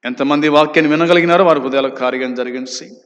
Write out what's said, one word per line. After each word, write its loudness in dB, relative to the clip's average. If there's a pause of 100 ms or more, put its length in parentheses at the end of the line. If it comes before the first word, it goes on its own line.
ఎంతమంది -2
వాక్యాన్ని 2
వినగలిగినారో 2
వారి 4
హృదయాల -2
కార్యం -4
జరిగించి -10 (140)